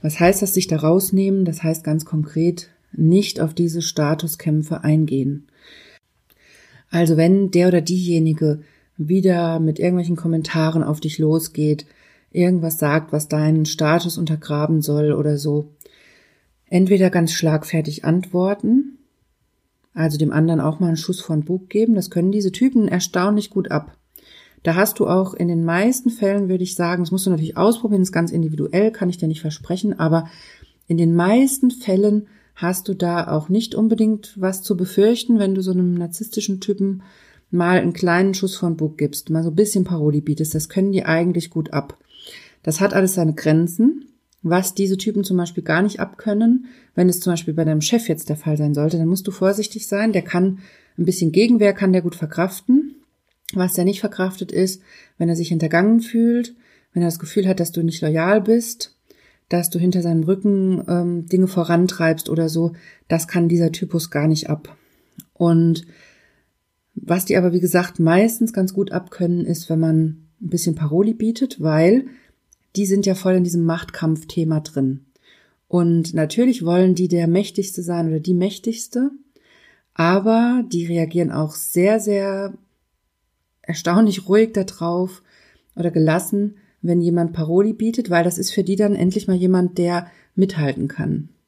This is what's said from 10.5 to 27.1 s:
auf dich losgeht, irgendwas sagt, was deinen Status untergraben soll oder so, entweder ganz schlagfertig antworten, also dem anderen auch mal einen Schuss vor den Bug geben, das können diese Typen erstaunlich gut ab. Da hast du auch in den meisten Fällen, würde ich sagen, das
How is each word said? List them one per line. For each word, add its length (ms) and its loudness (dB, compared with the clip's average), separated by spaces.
auf 180 -2
dich 180 -6
losgeht, 680 0
irgendwas 460 0
sagt, 340 0
was 160 -4
deinen 380 2
Status 520 0
untergraben 640 -2
soll 300 0
oder 260 0
so, 340 -2
entweder 440 4
ganz 220 0
schlagfertig 720 -2
antworten, 920 0
also 240 0
dem 140 0
anderen 280 2
auch 200 -2
mal 80 2
einen 80 0
Schuss 240 -6
vor 160 -4
den 80 -2
Bug 260 -6
geben, 240 2
das 160 -2
können 220 0
diese 200 0
Typen 360 2
erstaunlich 600 0
gut 200 -4
ab. 260 -4
Da 120 0
hast 240 0
du 80 2
auch 260 0
in 160 -2
den 160 0
meisten 460 0
Fällen, 380 0
würde 160 0
ich 100 -8
sagen, 280 0
das 100 -2